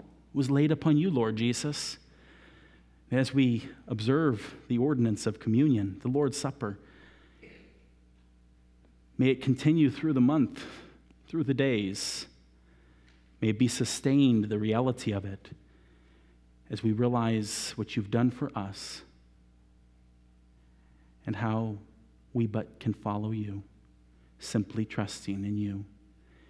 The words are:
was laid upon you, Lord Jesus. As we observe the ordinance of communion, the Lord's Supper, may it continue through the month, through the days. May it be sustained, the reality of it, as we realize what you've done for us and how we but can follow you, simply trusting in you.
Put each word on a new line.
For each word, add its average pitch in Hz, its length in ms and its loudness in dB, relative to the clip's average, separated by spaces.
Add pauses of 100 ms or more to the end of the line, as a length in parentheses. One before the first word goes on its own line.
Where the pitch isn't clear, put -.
(340)
was 135 160 0
laid 143 220 4
upon 156 240 2
you, 175 160 4
Lord 110 240 0
Jesus. 120 640 -2 (1120)
As 127 220 2
we 127 340 2 (200)
observe 123 680 0 (140)
the 120 80 0
ordinance 120 500 0
of - 140 -6
communion, 113 600 2
the 123 60 -6
Lord's 135 300 0
Supper, 104 420 -6 (2500)
may 131 120 4
it 131 120 2
continue 147 500 4
through 156 220 -2
the 131 80 4
month, 139 420 2 (640)
through 165 160 -4
the 135 100 0
days. 110 720 -2 (1120)
May 110 80 2
it 107 100 0
be 127 80 4
sustained, 127 800 2
the 107 120 -2
reality 113 540 0
of 101 140 -4
it, 98 240 -12 (1200)
as 113 140 -8
we 113 80 2
realize 113 840 0
what 110 200 -6
you've 104 160 -4
done 120 180 4
for 131 260 -6
us - 460 -10 (2250)
and 107 100 -4
how 110 420 -2 (540)
we 117 140 0
but 107 340 -4
can 107 140 -2
follow 104 380 -4
you, 104 320 -6 (720)
simply 110 480 -4
trusting 101 580 -6
in 104 140 -2
you. 101 260 -4 (680)